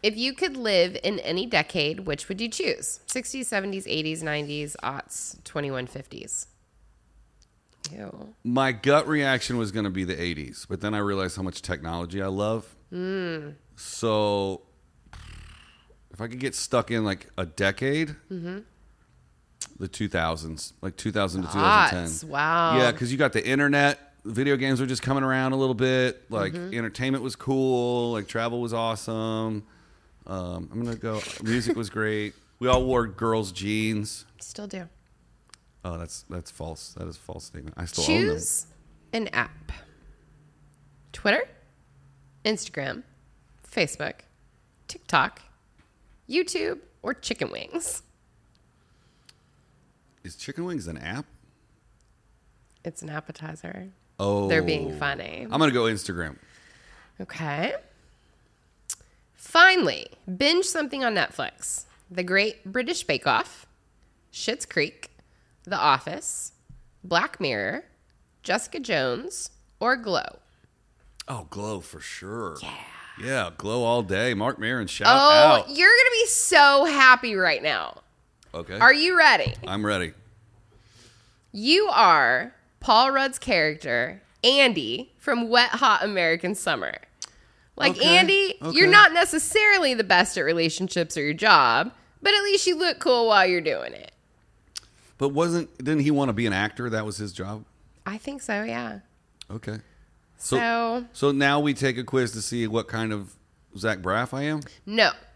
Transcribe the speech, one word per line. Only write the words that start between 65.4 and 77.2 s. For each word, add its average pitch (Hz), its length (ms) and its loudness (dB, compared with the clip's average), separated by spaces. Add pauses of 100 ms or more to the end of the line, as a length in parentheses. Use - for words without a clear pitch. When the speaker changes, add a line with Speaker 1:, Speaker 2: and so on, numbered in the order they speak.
Speaker 1:
The 180 140 -6
Office, - 720 -2 (520)
Black 180 360 -2
Mirror, 127 460 -4 (580)
Jessica - 360 -6
Jones, 202 720 -4 (280)
or 247 160 0
Glow. 214 440 -6 (880)
Speaker 2:
Oh, 101 220 -10
Glow 101 320 -8
for - 180 -18
sure. 98 600 -12
Speaker 1:
Yeah. - 120 -12 (440)
Speaker 2:
Yeah, 113 400 -4
Glow 113 260 -4
all 117 200 2
day. 101 300 0
Mark 113 260 -2
Maron, 113 280 -4
shout - 220 0
Speaker 1:
Oh, 302 520 10
Speaker 2:
out. - 80 -8
Speaker 1:
you're 330 200 6
gonna 480 320 6
be 453 60 4
so 285 580 6
happy 254 500 8